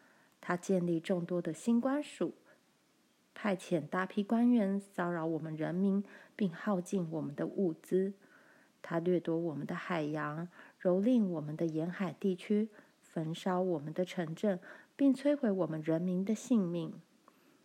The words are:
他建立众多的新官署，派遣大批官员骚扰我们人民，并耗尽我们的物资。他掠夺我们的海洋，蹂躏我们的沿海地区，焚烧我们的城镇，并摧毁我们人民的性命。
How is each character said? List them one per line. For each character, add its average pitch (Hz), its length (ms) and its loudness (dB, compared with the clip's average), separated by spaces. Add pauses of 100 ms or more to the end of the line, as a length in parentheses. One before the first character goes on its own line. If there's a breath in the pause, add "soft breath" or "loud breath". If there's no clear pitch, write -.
(400 loud breath)
他 180 160 -2
建 180 300 0
立 170 140 2
众 175 240 0
多 175 160 -2
的 170 120 -2
新 233 280 2
官 269 220 0
署， - 320 -4 (1000 soft breath)
派 202 220 -2
遣 170 300 -2
大 185 180 -2
批 202 180 -2
官 226 260 4
员 202 300 4
骚 180 320 -4
扰 170 140 -2
我 160 140 0
们 156 180 -8
人 156 180 -2
民， 196 300 2 (320 loud breath)
并 185 160 0
耗 185 280 -2
尽 180 300 -2
我 160 100 -4
们 143 140 -6
的 160 120 -2
物 165 260 0
资。 190 400 0 (720 soft breath)
他 - 180 -4
掠 175 180 2
夺 165 180 -2
我 165 180 -2
们 143 120 -6
的 175 80 -4
海 170 280 -4
洋， 151 460 -4 (320 loud breath)
蹂 185 220 4
躏 233 240 4
我 175 140 -2
们 151 160 -6
的 170 100 0
沿 156 240 -2
海 175 300 -4
地 185 160 2
区， 214 320 0 (340 loud breath)
焚 160 320 -6
烧 180 260 -2
我 180 200 0
们 151 120 -8
的 180 120 0
城 160 280 -4
镇， 180 280 0 (340 loud breath)
并 277 180 6
摧 285 220 2
毁 247 160 2
我 185 160 2
们 156 160 -4
人 160 180 2
民 185 240 0
的 214 80 0
性 220 280 2
命。 170 340 -2 (720 soft breath)